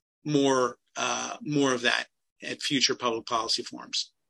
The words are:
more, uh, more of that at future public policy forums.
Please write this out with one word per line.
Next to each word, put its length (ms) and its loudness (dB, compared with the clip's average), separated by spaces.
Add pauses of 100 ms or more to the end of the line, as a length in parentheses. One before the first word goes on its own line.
(260)
more, 520 4 (200)
uh, 440 -4
more 320 2
of 100 -2
that 240 0 (340)
at 200 -8
future 340 0
public 300 -4
policy 380 -2
forums. 480 -8 (180)